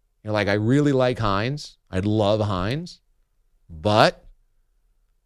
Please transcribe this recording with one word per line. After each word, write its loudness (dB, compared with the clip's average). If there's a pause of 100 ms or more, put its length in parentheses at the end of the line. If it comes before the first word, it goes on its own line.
(240)
You're -6
like, 0
"I 0
really 2
like 0
Heinz. -4 (120)
I -4
love 2
Heinz. -6 (680)
But 2 (1000)